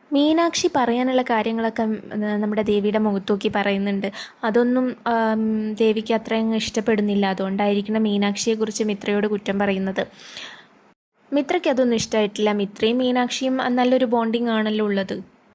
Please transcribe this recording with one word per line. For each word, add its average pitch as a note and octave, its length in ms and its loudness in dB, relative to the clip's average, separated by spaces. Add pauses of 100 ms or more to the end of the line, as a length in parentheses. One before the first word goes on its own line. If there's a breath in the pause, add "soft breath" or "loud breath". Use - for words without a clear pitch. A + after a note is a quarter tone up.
(140)
മീനാക്ഷി D#4+ 600 2
പറയാനുള്ള B3+ 460 0
കാര്യങ്ങളൊക്കെ, A3+ 600 0
ഉം, A3 180 -2 (120)
നമ്മുടെ G#3 480 -2
ദേവിയുടെ G#3 380 2
മുഖത്ത് G3+ 320 0
നോക്കി G3+ 240 0
പറയുന്നുണ്ട്. G3+ 560 0 (320 loud breath)
അതൊന്നും, A#3+ 520 2 (120)
ആം, A3 680 0
ദേവിക്ക് A3 400 2
അത്ര A3 220 -2
അങ്ങ് A3+ 200 0
ഇഷ്ടപ്പെടുന്നില്ല. G#3 720 0
അതുകൊണ്ടായിരിക്കണം G3+ 760 0
മീനാക്ഷിയെക്കുറിച്ച് G#3 800 0
മിത്രയോട് G#3 440 0
കുറ്റം G3+ 320 -2
പറയുന്നത്. G3 480 -2 (1300 loud breath)
മിത്രയ്ക്ക് D#4+ 360 0
അതൊന്നും B3 260 2
ഇഷ്ടമായിട്ടില്ല. G#3+ 560 0
മിത്രയും G#3 460 -2
മീനാക്ഷിയും B3+ 600 0
നല്ലൊരു B3+ 480 2
ബോണ്ടിങ് A#3 440 0
ആണല്ലോ G#3+ 360 0
ഉള്ളത്. G3 380 -2 (320)